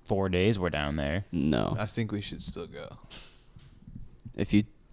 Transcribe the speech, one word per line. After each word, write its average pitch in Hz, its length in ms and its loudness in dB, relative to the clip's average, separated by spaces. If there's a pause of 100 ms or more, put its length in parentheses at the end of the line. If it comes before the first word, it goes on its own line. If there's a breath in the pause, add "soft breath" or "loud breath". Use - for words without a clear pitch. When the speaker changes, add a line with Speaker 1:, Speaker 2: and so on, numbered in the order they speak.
Speaker 1:
four 95 260 0
days 92 300 4
we're 90 100 0
down 76 260 0
there. 76 360 0
Speaker 2:
No. 69 480 2
Speaker 3:
I 104 80 -2
think 110 240 -2
we 104 100 -2
should - 220 -8
still 85 240 -8
go. - 200 -12 (1500 soft breath)
Speaker 2:
If - 180 0
you 104 100 8 (300)